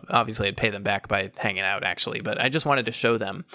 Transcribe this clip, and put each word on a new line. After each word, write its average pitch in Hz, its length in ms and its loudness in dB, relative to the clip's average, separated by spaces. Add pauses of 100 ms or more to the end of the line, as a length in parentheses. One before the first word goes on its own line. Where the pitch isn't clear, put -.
(100)
obviously 110 360 2
I'd 98 100 0
pay 113 140 2
them 101 140 -6
back 101 240 0
by 98 300 0
hanging 98 260 0
out, 98 180 0
actually. 95 380 -2
But 104 200 -2
I 123 100 4
just 151 160 0
wanted 135 180 4
to 120 80 -2
show 117 260 2
them 98 260 -6 (100)